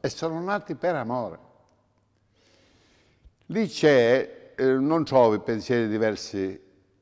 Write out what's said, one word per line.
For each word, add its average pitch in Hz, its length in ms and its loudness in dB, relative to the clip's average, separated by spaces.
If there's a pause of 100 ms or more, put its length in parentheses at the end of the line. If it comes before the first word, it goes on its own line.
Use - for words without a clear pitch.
e 135 80 -4
sono 160 320 -8
nati 196 340 -8
per 170 200 -4
amore. 117 440 -6 (2000)
Lì 196 200 -4
c'è, 131 880 2
eh, 127 80 -4
non 139 420 2
trovi 117 340 4
pensieri 113 480 -2
diversi 104 720 -4 (420)